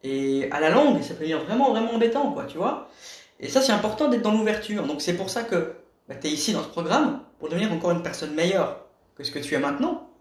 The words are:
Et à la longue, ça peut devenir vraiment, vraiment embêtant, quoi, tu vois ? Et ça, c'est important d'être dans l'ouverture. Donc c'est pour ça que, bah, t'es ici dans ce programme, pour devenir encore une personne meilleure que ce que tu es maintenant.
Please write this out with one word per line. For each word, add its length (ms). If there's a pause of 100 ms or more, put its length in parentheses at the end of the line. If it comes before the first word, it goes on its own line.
Et 480
à 80
la 100
longue, 320
ça 140
peut 60
devenir 220
vraiment, 280
vraiment 220
embêtant, 380
quoi, 140
tu 120
vois ? 300 (520)
Et 100
ça, 140
c'est 80
important 360
d'être 140
dans 100
l'ouverture. 540
Donc 160
c'est 140
pour 160
ça 100
que, 340 (320)
bah, 60
t'es 160
ici 240
dans 80
ce 80
programme, 540 (160)
pour 100
devenir 240
encore 160
une 140
personne 320
meilleure 500 (300)
que 80
ce 80
que 80
tu 160
es 40
maintenant. 600